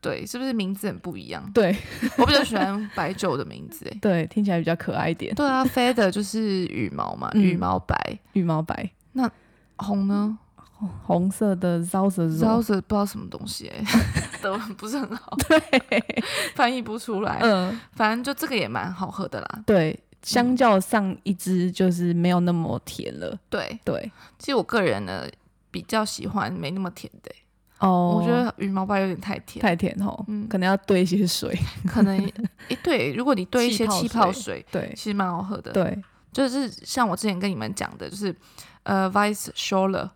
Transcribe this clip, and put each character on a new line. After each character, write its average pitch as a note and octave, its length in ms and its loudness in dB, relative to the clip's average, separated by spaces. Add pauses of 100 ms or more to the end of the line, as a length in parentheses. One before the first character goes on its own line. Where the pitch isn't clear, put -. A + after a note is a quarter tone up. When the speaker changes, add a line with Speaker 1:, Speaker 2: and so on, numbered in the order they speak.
Speaker 1:
对， - 240 -6
是 B3 120 -10
不 B3+ 60 -6
是 C4+ 80 -2
名 G3 220 -2
字 G3 140 -6
很 F#3 120 -6
不 F3 160 -8
一 F#2+ 120 -14
样？ E2 260 -10
Speaker 2:
对。 G3+ 220 4 (420)
Speaker 1:
我 C4+ 80 8
比 D4 80 6
较 C#4+ 100 8
喜 A3+ 120 -2
欢 G3 400 0
白 F3+ 180 -2
酒 E3+ 240 0
的 - 80 -4
名 - 240 -14
字 - 160 -16
欸。 - 120 -10
Speaker 2:
<laughs> G3 40 -14
对， E3+ 260 2
听 G#3+ 160 0
起 G3+ 80 2
来 E3+ 60 2
比 E3 80 0
较 E3 100 2
可 - 180 -6
爱 E3 160 0
一 E3+ 40 0
点。 - 220 -6
Speaker 1:
对 D4 120 2
啊， C4 160 2
Feder B3 480 4
就 G3+ 100 -2
是 G3+ 440 0
羽 - 280 -4
毛 G1+ 220 -4
嘛， - 180 -6
Speaker 2:
嗯。 G#3+ 80 6
Speaker 1:
羽 F3 140 6
毛 F3+ 240 0
白。 - 400 -4 (140)
Speaker 2:
羽 F#3+ 100 2
毛 D#3+ 180 2
白。 - 300 -6 (220)
Speaker 1:
那 C4 160 0 (480)
红 G3 300 0
呢？ G#3 300 0 (680)
Speaker 2:
红 F#3+ 240 2
色 G3 260 0
的 F3 240 0
Sauser F#3 500 2
是 D#3 100 -2
什 A3+ 60 4
么？ A3+ 160 4
Speaker 1:
Sauser G3+ 200 0
不 - 140 -2
知 - 0 -
道 G3+ 100 2
什 G3+ 120 -8
么 F#3+ 120 -10
东 - 180 -10
西 - 200 -10
欸， - 180 -8 (240)
<laughs> - 320 -4
德 G3 100 -2
文 G#3+ 240 -6
不 G#3+ 140 -10
是 C4+ 80 -4
很 - 180 -4
好。 - 220 -10 (100)
Speaker 2:
对。 D#4 140 6 (960)
Speaker 1:
翻 B3+ 200 2
译 B3+ 60 -4
不 G#3+ 180 -8
出 G#3 220 -4
来。 - 200 -2
Speaker 2:
嗯。 G3+ 380 2 (120)
Speaker 1:
反 A3 220 0
正 A#3+ 100 -4
就 C#4 100 -4
这 D#4+ 140 -4
个 B3+ 80 -2
也 D#3+ 120 0
蛮 A2+ 240 -4
好 F3+ 200 -6
喝 F#3+ 160 -6
的 - 120 -8
啦。 - 280 -10
Speaker 2:
对， E3+ 300 4 (260)
相 B3 320 2
较 A3+ 240 6
上 G3 420 0
一 G3+ 100 -4
支 F3+ 400 0
就 F#3 200 4
是 F3 240 0
没 E3+ 140 4
有 F3+ 100 4
那 F3 120 2
么 E3 320 -2
甜 - 360 -10
了。 F2 180 -8 (100)
Speaker 1:
对。 - 380 -6
Speaker 2:
对。 - 260 -4 (280)
Speaker 1:
其 - 80 -10
实 C#4+ 80 0
我 A3+ 80 4
个 A#3 180 2
人 G#2 240 2
呢， F2 220 -6 (420)
比 F3 140 -8
较 A3 200 -2
喜 - 220 -8
欢 G3 260 -4
没 E3+ 200 -6
那 F#3 80 -6
么 F#3 100 -4
甜 - 220 -14 (100)
的 - 80 -18
欸。 - 60 -16 (520)
Speaker 2:
哦。 F3+ 320 4
Speaker 1:
我 - 60 2
觉 A#3+ 60 4
得 A#3+ 260 2
羽 G3+ 100 -4
毛 F#3+ 160 -2
白 G3 180 2
有 G3 40 2
点 F#3 160 -4
太 G3+ 160 -6
甜。 - 240 -12
Speaker 2:
太 G3+ 140 4
甜 F#3 280 -2
吼， G3+ 260 -4
Speaker 1:
嗯。 G#3+ 180 -6
Speaker 2:
可 G#3+ 100 -2
能 F3+ 100 2
要 F#3+ 100 6
兑 F#3 260 4
一 - 20 6
些 F3+ 220 2
水。 - 280 -2 (320)
Speaker 1:
可 G#3+ 140 2
能， G3 160 6 (520)
诶， B3 120 0
对， G3+ 320 2
如 A#3+ 100 -2
果 C4+ 120 6
你 F3+ 100 -2
兑 B3 240 2
一 - 20 2
些 A3 140 0
气 - 20 0
泡 F#3+ 120 2
水， F3 80 0
Speaker 2:
气 A#3 100 -2
泡 G3 140 6
水， - 400 -8
对。 - 240 -4
Speaker 1:
其 - 160 -6
实 - 20 -2
蛮 F#3+ 180 0
好 F3 120 -4
喝 G3 140 -6
的。 - 140 -10
Speaker 2:
对。 F#3 240 2 (360)
Speaker 1:
就 C4 180 2
是 C4 220 -2
像 - 360 -2
我 F3+ 80 0
之 A3 120 -4
前 F#3 120 -2
跟 G3 120 -2
你 F3+ 40 -4
们 G#3+ 200 -6
讲 - 240 -6
的， - 100 -10
就 - 60 -14
是， G3 200 -4 (460)
呃， F#3+ 300 0
Weiss G#3 400 0
Schorle。 F#3+ 640 0